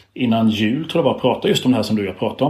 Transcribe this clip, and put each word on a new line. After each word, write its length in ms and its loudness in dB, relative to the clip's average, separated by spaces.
innan 360 2
jul 380 -2
tror 160 0
jag 100 4
bara 60 -8
pratade 280 0
just 180 0
om 60 2
det 40 4
här 60 -2
som 140 -2
du 60 -2
och 60 -4
jag 100 -10
pratade 320 -4